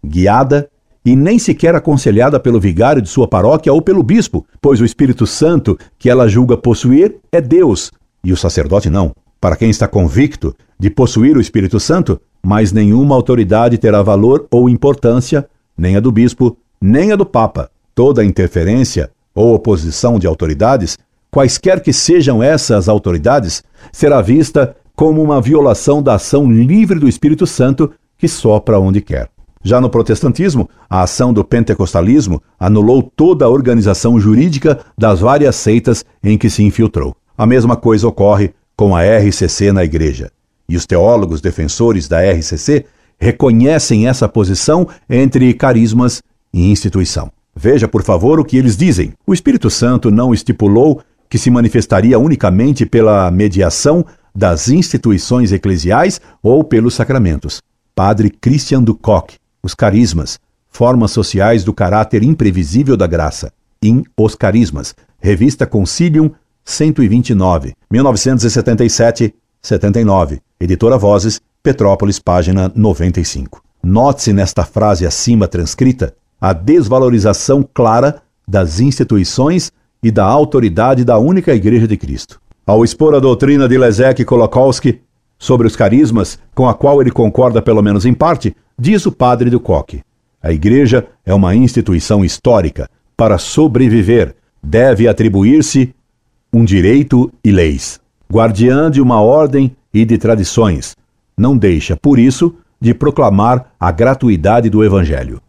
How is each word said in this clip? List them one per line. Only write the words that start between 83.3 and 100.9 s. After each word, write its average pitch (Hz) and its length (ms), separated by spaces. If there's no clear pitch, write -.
de 127 100
Leszek 123 480
Kolakowski 127 720
sobre 120 260
os 110 100
carismas, 117 600
com 127 140
a 113 60
qual 143 280
ele 127 80
concorda 117 520
pelo 110 200
menos 101 240
em 123 80
parte, 151 400
diz 175 280
o - 60
padre 123 380
Ducoc: 101 520
"A 82 80
Igreja 113 560
é 90 80
uma 95 220
instituição 104 720
histórica. 92 640
Para 110 220
sobreviver, 117 1000
deve 113 460
atribuir-se 117 880
um 117 120
direito 117 680
e 107 100
leis. 80 500
Guardiã 117 640
de 139 100
uma 120 200
ordem 135 540
e 110 100
de 113 140
tradições. 107 760